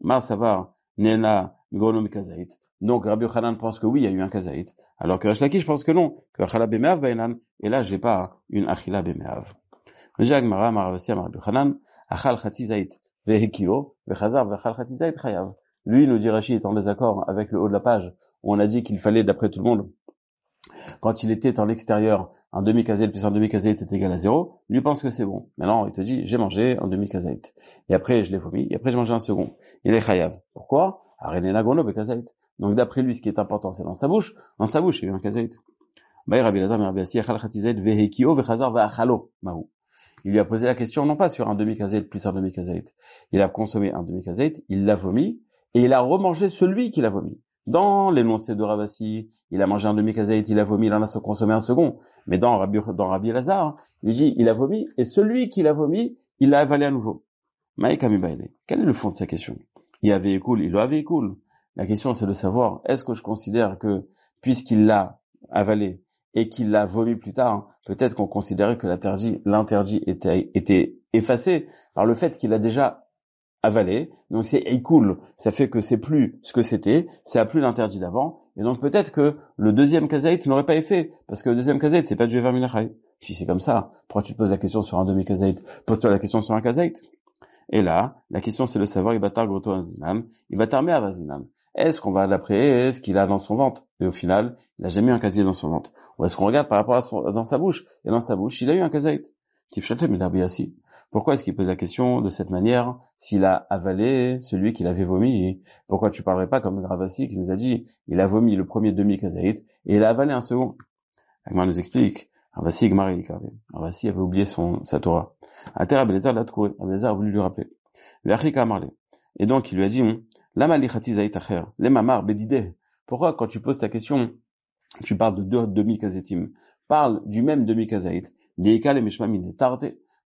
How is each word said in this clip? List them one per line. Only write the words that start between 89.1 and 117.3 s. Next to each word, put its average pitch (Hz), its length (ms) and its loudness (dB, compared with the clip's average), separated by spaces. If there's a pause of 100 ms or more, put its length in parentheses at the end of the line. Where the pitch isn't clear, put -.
il 110 60 -2
va 101 100 -2
tar 117 160 -2
groto 98 240 -4
azinam, 92 540 -6 (260)
il 92 80 -6
va 110 80 2
tarmer 139 260 0
avazinam. 87 540 -4 (300)
Est-ce - 240 2
qu'on 95 120 -4
va 95 160 2
d'après 123 640 2
ce 127 80 -8
qu'il 98 180 0
a 98 80 4
dans 98 120 0
son 107 180 -4
ventre ? 127 280 0 (140)
Et 95 80 -2
au 90 60 -2
final, 104 440 0 (220)
il - 40 -14
n'a 92 80 -4
jamais 104 200 2
eu 123 40 4
un 117 40 0
casier 104 240 0
dans 95 100 2
son 82 180 -4
ventre. - 220 -4 (260)
Ou - 60 -2
est-ce 87 120 -2
qu'on 95 100 0
regarde 143 220 2
par 104 100 4
rapport 110 160 2
à 123 80 2
son, 95 300 -4
dans 113 100 -2
sa 123 160 -2
bouche ? 175 260 -2 (200)
Et - 60 -4
dans 117 100 2
sa 117 160 -4
bouche, 101 260 -4
il 127 80 0
a 156 60 4
eu 190 40 2
un 170 100 0
kazaït. 151 360 -2 (440)
Tifshatem, 120 440 -2
il 92 80 -2
a 92 60 0
bien 92 160 0
assis. - 320 -6 (340)
Pourquoi 123 240 2
est-ce 131 80 -2
qu'il - 140 -6
pose 95 100 0
la 92 80 0
question 123 460 -2
de 107 80 -2
cette 92 220 -6
manière, 120 460 0 (200)
s'il 95 280 0
a 95 260 2
avalé 117 720 0
celui 107 320 -2
qu'il 95 140 -4
avait 90 180 0
vomi ? 95 580 0 (260)
Pourquoi 98 220 2
tu 95 120 -12
parlerais 92 260 0
pas 131 120 0
comme 95 240 -6
Ravasi 92 420 -6
qui 98 100 -8
nous 90 140 -4
a 95 60 -2
dit, 117 300 -2 (200)
il 87 140 0
a 95 80 4
vomi 110 260 4
le 95 120 -2
premier 107 260 0
demi-kazaït 98 720 0 (220)
et 101 100 2
il 107 80 6
a 110 60 6
avalé 135 220 2
un 127 80 -2
second ? 120 360 -2 (680)
Agma 92 220 0
nous 87 140 0
explique, - 500 0 (220)
Ravasi, 85 360 0
Gmar, 95 220 4
il 90 80 -2
est 82 60 -8
carré. 85 240 -12 (240)
Ravasi 85 360 -8
avait 92 120 -4
oublié 95 240 0
son, 85 400 -4
sa - 160 -2
Torah. - 340 0 (400)
Ater 92 220 2
Abelazar 117 380 2
l'a 113 100 0
trouvé. 104 260 -2 (100)
Abelazar 98 320 -2
a - 20 0
voulu 104 180 -2